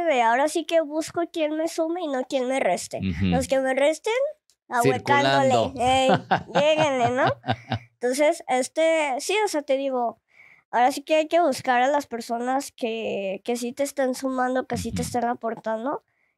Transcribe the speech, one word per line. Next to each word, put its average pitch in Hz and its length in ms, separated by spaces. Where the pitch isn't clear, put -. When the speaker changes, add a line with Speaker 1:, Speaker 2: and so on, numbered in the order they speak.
Speaker 1:
de, 262 180
"Ahora 247 260
sí 311 160
que 330 160
busco 311 420
quien 311 240
me 320 120
sume 339 340
y 320 60
no 262 160
quien 262 240
me 269 120
reste". - 400
Speaker 2:
Ujú. 95 320
Speaker 1:
Los 262 160
que 269 120
me 262 140
resten, 311 380
ahuecándole. 269 880
Speaker 2:
Circulando. 220 260
Speaker 1:
Ey, 262 320
Speaker 2:
<laughs> - 340
Speaker 1:
lléguenle, 277 640
¿no? 262 160
Entonces, 294 480
este, 294 720
sí, 359 140
o 392 40
sea, 294 140
te 269 140
digo, 262 440
ahora 247 220
sí 285 100
que 311 140
hay 311 120
que 330 120
buscar 254 420
a 262 60
las 285 180
personas 240 640
que, 208 720
que 240 120
sí 240 160
te 277 100
están 269 320
sumando, 254 520
que 240 100
sí 233 160
te 233 100
Speaker 2:
Ujú. - 60
Speaker 1:
están 240 180
aportando. 233 800